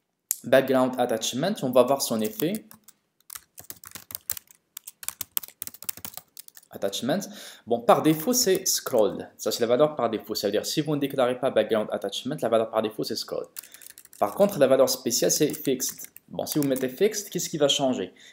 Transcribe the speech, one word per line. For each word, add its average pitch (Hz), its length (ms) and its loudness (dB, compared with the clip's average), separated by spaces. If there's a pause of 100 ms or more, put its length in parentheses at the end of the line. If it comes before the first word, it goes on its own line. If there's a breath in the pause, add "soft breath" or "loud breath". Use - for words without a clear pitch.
(420)
background 131 560 4
attachment. 123 640 0
On 131 80 0
va 123 140 8
voir 135 180 2
son 113 180 -2
effet. 147 460 -4 (4000)
Attachment. 120 500 -4 (480 loud breath)
Bon, 117 100 0
par 165 240 4
défaut, 160 300 2
c'est 196 340 2
scroll. 98 720 0
Ça, 107 160 -4
c'est - 80 -6
la 113 80 2
valeur 147 260 4
par 117 160 -2
défaut. 107 240 -6
Ça 104 140 -2
veut 101 40 0
dire, 101 140 -2
si - 140 -2
vous 151 160 -2
ne 143 40 -4
déclarez 127 380 0
pas 131 120 0
background 107 420 2
attachment, 104 500 -6
la 123 60 0
valeur 113 200 4
par 110 140 0
défaut, 107 220 -4
c'est 117 100 -6
scroll. - 320 -6 (720 loud breath)
Par 104 160 0
contre, 196 240 2
la 135 80 6
valeur 131 220 6
spéciale, 127 420 0
c'est 147 240 2
fixed. - 540 -4 (200)
Bon, 95 180 -6
si - 120 -2
vous 143 80 2
mettez 135 220 -2
fixed, 202 400 -2
qu'est-ce - 220 -6
qui 165 80 -6
va 143 100 4
changer ? 123 440 0 (200 loud breath)